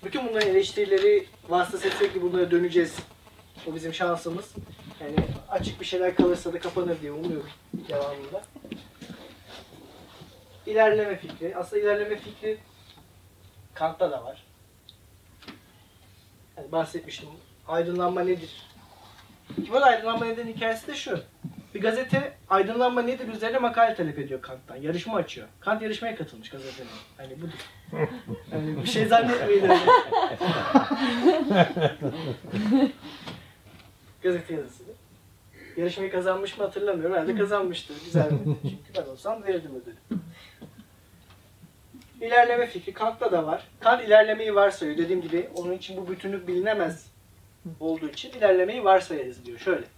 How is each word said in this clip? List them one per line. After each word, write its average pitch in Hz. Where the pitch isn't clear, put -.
bütün 254
bunların 214
eleştirileri 196
vasıtasıyla 180
sürekli 190
bunlara 175
döneceğiz. 175
O 160
bizim 160
şansımız. 175
Yani 151
açık 196
bir 180
şeyler 180
kalırsa 175
da 170
kapanır 175
diye 147
umuyorum 156
devamında. 143
İlerleme 214
fikri. 165
Aslında 208
ilerleme 208
fikri 427
Kant'ta 165
da -
var. -
Yani 147
bahsetmiştim. 156
Aydınlanma 175
nedir? 175
Ki -
bu 240
arada 277
aydınlanma 226
nedir 226
hikayesi 226
de 294
şu. 208
Bir 220
gazete 254
aydınlanma 240
nedir 254
üzerine 220
makale 233
talep 151
ediyor 135
Kant'tan. 131
Yarışma 175
açıyor. 120
Kant 220
yarışmaya 214
katılmış 123
gazetede. 131
Hani 131
budur. 165
Hani 151
bir 185
şey 220
zannetmeyin 240
öyle. 370
<laughs> 349
Gazete 170
yazısı. 131
Yarışmayı 180
kazanmış 185
mı 202
hatırlamıyorum. 190
Herhalde 170
kazanmıştır. 196
Güzel 151
mi? 143
Çünkü -
ben -
olsam 208
verirdim 170
ödülü. -
İlerleme 240
fikri 185
Kant'ta 226
da 165
var. -
Kant 240
ilerlemeyi 214
varsayıyor. 190
Dediğim 170
gibi 170
onun 175
için 185
bu 180
bütünlük 185
bilinemez 185
olduğu 160
için 254
ilerlemeyi 208
varsayarız 160
diyor. 120
Şöyle. 165